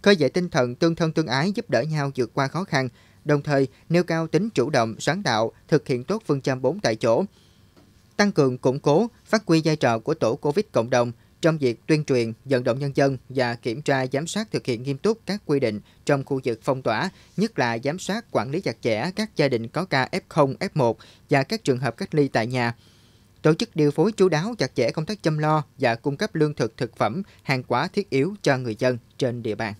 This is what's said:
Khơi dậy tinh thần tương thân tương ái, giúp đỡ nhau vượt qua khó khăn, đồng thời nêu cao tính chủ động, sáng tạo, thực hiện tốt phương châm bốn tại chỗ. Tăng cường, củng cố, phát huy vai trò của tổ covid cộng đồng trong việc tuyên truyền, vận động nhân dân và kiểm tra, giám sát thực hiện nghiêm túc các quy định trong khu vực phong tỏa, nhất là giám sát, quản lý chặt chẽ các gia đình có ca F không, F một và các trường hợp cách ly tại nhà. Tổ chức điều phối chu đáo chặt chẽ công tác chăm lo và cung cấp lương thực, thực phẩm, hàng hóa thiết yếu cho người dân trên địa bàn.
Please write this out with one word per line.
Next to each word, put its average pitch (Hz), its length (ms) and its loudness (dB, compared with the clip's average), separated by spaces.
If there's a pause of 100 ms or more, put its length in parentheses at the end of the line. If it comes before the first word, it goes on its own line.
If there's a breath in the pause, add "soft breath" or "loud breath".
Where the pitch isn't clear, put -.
Khơi 202 140 6
dậy 143 140 2
tinh 180 200 -2
thần 123 260 0
tương 170 200 2
thân 160 160 0
tương 160 160 -2
ái, 135 240 0
giúp - 180 -8
đỡ 120 120 2
nhau 147 340 -2
vượt 123 180 -2
qua 139 140 0
khó 160 160 -6
khăn, 131 260 -2 (360 soft breath)
đồng 147 160 2
thời 139 260 2 (220 soft breath)
nêu 170 140 4
cao 165 240 -2
tính 185 220 0
chủ 131 200 0
động, 113 300 0
sáng 185 240 -2
tạo, 113 280 0 (160 soft breath)
thực 151 200 0
hiện 127 160 -2
tốt 220 220 -4
phương 143 160 0
châm 131 200 -2
bốn 143 180 0
tại 113 160 0
chỗ. 123 300 2 (920 soft breath)
Tăng 202 140 2
cường, 131 260 2
củng 135 220 0
cố, 170 280 2 (180 soft breath)
phát 214 200 0
huy 160 200 4
vai 156 100 2
trò 117 240 0
của 147 140 -4
tổ 120 220 0
covid 147 360 -2
cộng 117 180 0
đồng 120 220 2 (300 soft breath)
trong 160 160 2
việc 127 300 0
tuyên 151 160 2
truyền, 120 300 0 (120)
vận 131 180 0
động 127 160 0
nhân 143 160 -4
dân 139 220 2 (120)
và 123 260 -2
kiểm 120 260 -6
tra, 135 300 0
giám 143 160 -2
sát 214 240 -6
thực - 140 -4
hiện 123 180 -4
nghiêm 135 140 -6
túc 220 280 0
các 196 200 -6
quy 143 140 0
định 107 220 -2 (240 soft breath)
trong 143 200 2
khu 135 180 -2
vực 117 200 -2
phong 131 180 -2
tỏa, 127 280 -2 (280 soft breath)
nhất 214 220 -2
là 120 240 0
giám 151 160 -2
sát, 214 320 -6
quản 123 200 -2
lý 175 100 -4
chặt 127 200 -4
chẽ 120 340 0
các 214 200 -6
gia 147 120 2
đình 117 200 -2
có 165 180 -6
ca 135 260 0
F 190 180 -4
không, 139 300 2
F 196 140 -4
một 120 240 2 (320 loud breath)
và 139 140 2
các 220 200 -6
trường 131 160 2
hợp 127 180 -4
cách 190 180 -8
ly 143 120 4
tại 120 200 -2
nhà. 120 280 -2 (680 soft breath)
Tổ 156 120 4
chức 226 220 -4
điều 151 160 2
phối 165 200 0
chu 190 180 2
đáo 175 280 -2
chặt - 180 -4
chẽ 127 160 0
công 156 140 -4
tác 214 180 -8
chăm 156 140 0
lo 151 260 2 (140)
và 120 180 0
cung 139 220 -4
cấp - 180 -6
lương 151 180 2
thực, - 240 -4
thực 123 200 -6
phẩm, 104 260 -2 (200 soft breath)
hàng 127 240 -2
hóa 127 200 0
thiết - 220 -4
yếu 147 320 0
cho 139 160 2
người 123 220 -6
dân 127 180 2 (200)
trên 120 260 -4
địa 107 120 -4
bàn. 107 240 -6